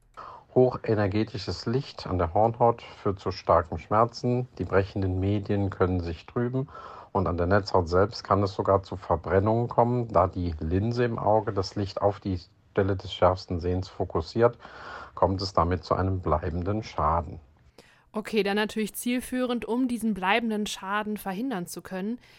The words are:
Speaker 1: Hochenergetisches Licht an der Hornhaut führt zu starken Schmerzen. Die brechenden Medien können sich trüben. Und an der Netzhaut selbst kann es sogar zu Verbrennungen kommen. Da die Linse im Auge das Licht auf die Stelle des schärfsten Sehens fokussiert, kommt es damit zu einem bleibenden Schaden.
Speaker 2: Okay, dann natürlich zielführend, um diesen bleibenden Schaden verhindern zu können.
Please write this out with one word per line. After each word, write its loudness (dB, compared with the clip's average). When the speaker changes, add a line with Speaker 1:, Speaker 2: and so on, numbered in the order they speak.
Speaker 1:
Hochenergetisches 2
Licht -4
an -2
der 0
Hornhaut 4
führt -4
zu -4
starken 2
Schmerzen. 0
Die -2
brechenden 0
Medien 0
können 2
sich -6
trüben. -2
Und 2
an 0
der 2
Netzhaut 2
selbst 2
kann 4
es -2
sogar 2
zu -10
Verbrennungen 2
kommen. 2
Da 4
die -2
Linse 0
im -2
Auge 2
das -4
Licht -4
auf 2
die -4
Stelle 2
des -10
schärfsten 2
Sehens -2
fokussiert, 0
kommt 2
es -6
damit 2
zu 0
einem 0
bleibenden -2
Schaden. -2
Speaker 2:
Okay, -2
dann 0
natürlich -2
zielführend, -2
um 0
diesen 0
bleibenden 0
Schaden -6
verhindern -6
zu -12
können. -8